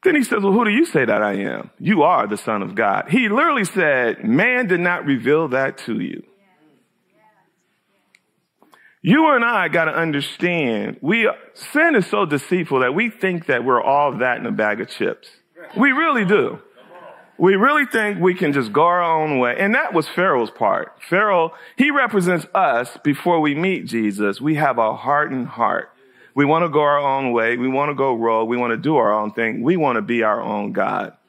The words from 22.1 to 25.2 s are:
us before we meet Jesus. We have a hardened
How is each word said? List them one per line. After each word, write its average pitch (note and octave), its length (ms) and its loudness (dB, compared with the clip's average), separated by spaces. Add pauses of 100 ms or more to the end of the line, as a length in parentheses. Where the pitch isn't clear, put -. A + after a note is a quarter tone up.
us C3 480 0
before D#3+ 380 0
we D3+ 140 0
meet E3 320 -2
Jesus. G#2 540 -2
We D3+ 140 0
have C#3+ 240 0
a A2 160 2
hardened C#3 540 -2